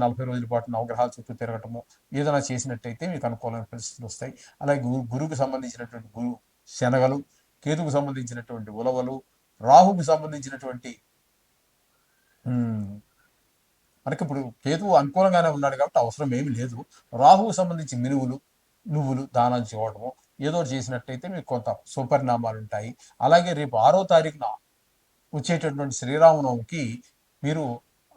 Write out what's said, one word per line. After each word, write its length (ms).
నలభై 280
రోజుల 240
పాటు 200
నవగ్రహాల 420
చుట్టూ 260
తిరగటమో 400
ఏదైనా 300
చేసినట్టయితే 540
మీకు 160
అనుకూలమైన 420
పరిస్థితులు 380
వస్తాయి. 240
అలాగే 260
గు-, 260
గురువుకు 300
సంబంధించినటువంటి 760
గురు 140
శనగలు, 400
కేతువుకు 340
సంబంధించినటువంటి 840
ఉలవలు, 360
రాహుకు 440
సంబంధించినటువంటి, 800
ఉమ్, 340
మనకి 200
ఇప్పుడు 160
కేతువు 260
అనుకూలంగానే 560
ఉన్నాడు 240
కాబట్టి 220
అవసరం 260
ఏమీ 200
లేదు. 180
రాహువుకు 380
సంబంధించి 420
మినువులు, 340
నువ్వులు 280
దానాలు 320
చేయడము 400
ఏదో 120
ఒకటి 160
చేసినట్టయితే 580
మీకు 200
కొంత 160
సుపరిణామాలు 680
ఉంటాయి. 280
అలాగే 260
రేపు 140
ఆరో 160
తారీఖున 340
వచ్చేటటువంటి 600
శ్రీరామనవమికి 840
మీరు 180